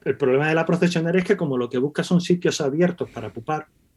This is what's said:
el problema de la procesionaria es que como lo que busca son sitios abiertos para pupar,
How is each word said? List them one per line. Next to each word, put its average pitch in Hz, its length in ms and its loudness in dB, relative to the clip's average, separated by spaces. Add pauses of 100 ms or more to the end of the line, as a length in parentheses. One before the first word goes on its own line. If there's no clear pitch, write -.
el 139 120 -2
problema 139 320 2
de 160 60 2
la 165 100 2
procesionaria 175 540 0
es 180 60 0
que 202 120 2
como 143 200 -2
lo 120 120 -2
que 127 80 -4
busca 143 260 -2
son 175 180 2
sitios 175 400 0
abiertos 165 480 0
para 110 240 -10
pupar, 151 340 -8 (300)